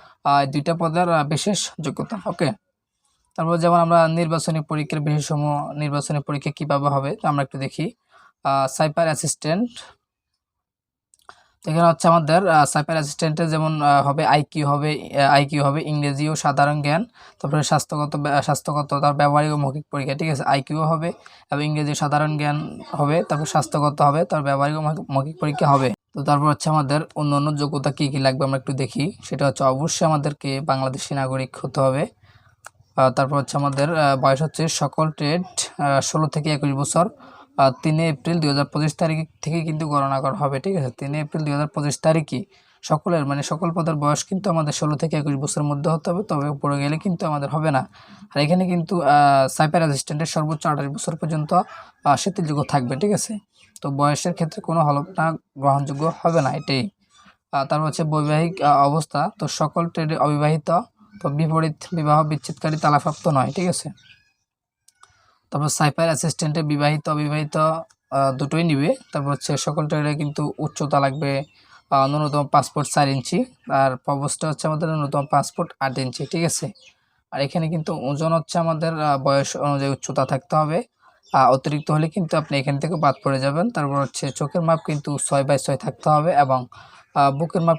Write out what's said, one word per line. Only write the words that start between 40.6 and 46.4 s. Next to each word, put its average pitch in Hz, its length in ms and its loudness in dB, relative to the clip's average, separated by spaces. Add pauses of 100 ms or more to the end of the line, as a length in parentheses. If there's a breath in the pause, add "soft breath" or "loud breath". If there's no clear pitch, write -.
আছে। 131 160 -2
তিনে 143 280 -6
এপ্রিল 156 240 -4
দুই 147 100 -2
হাজার 147 140 0
পঁচিশ 147 320 -4
তারিখই 160 460 0 (360 soft breath)
সকলের, 156 440 -2
মানে 143 180 -2
সকল 170 280 -4
পদের 165 240 -2
বয়স 147 280 0
কিন্তু 190 260 -4
আমাদের 156 240 0
ষোলো 151 220 -2
থেকে 160 220 -2
একুশ 147 180 -2
বছরের 147 280 -4
মধ্যে 147 260 -2
হতে 160 200 -2
হবে, 170 140 -2
তবে 147 260 -2